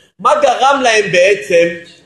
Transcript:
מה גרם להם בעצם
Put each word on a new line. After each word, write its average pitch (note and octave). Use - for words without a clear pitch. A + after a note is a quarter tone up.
מה C4+
גרם C4
להם G#3+
בעצם F3+